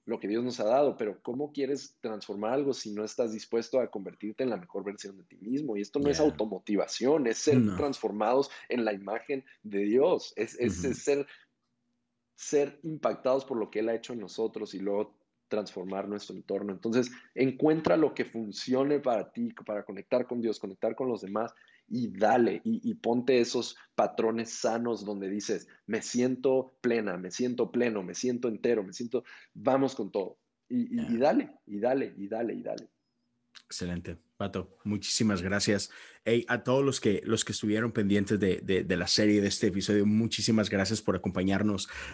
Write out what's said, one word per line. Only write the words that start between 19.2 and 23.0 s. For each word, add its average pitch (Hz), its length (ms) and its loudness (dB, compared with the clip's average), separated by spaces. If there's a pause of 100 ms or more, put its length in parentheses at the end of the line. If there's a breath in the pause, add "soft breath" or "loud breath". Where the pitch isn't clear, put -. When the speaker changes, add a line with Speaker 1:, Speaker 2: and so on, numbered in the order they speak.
Speaker 1:
ti, 117 160 -4 (160)
para 104 180 -6
conectar 107 420 -2
con 120 160 -4
Dios, 110 180 -2
conectar 113 360 -4
con 127 140 -4
los 104 120 -4
demás, 104 320 -4 (360 soft breath)
y 117 180 -2 (100)
dale, 107 460 4
y, 113 260 0
y 107 40 -2
ponte 123 480 2